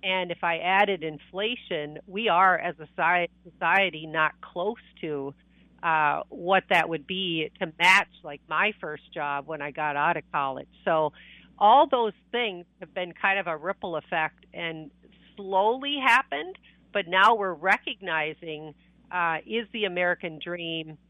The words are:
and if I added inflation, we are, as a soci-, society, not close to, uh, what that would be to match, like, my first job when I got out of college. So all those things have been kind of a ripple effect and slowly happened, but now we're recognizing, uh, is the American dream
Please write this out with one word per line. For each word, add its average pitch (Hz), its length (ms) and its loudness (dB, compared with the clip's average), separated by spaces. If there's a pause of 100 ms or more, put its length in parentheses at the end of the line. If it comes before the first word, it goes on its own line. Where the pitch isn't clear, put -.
and 185 280 -2
if 165 120 -8
I 170 160 -2
added 190 460 2
inflation, 160 1000 -8
we 208 220 -4
are, 180 300 6
as 175 220 -6
a 151 80 -16 (120)
soci-, 175 280 2 (160)
society, 170 640 0
not 156 340 0
close 202 360 -6 (260)
to, 139 320 -6 (480)
uh, 156 480 2
what 190 400 0
that 165 180 4
would 156 180 -6
be 175 440 -4 (100)
to 175 180 -6
match, 185 300 6 (160)
like, 147 240 -12
my 185 320 0
first 151 320 -12
job 143 340 -6
when 156 140 -10
I 143 120 -8
got 151 220 -4
out 156 220 2
of 147 160 -8
college. 139 360 -4 (160)
So 156 280 2 (460)
all 247 280 8
those 233 260 0 (200)
things 208 320 -4 (160)
have 165 140 -18
been 180 180 -6
kind 196 260 0
of 175 80 -4
a 165 100 -4
ripple 175 400 -6
effect 156 580 -4
and 165 360 -8 (460)
slowly 220 680 0
happened, 277 540 2 (360)
but 196 160 -2
now 190 260 6
we're 202 180 -2
recognizing, 160 1200 -4 (360)
uh, 170 360 -2
is 220 260 -4
the 220 120 -4
American 175 580 -2
dream 165 540 -8 (140)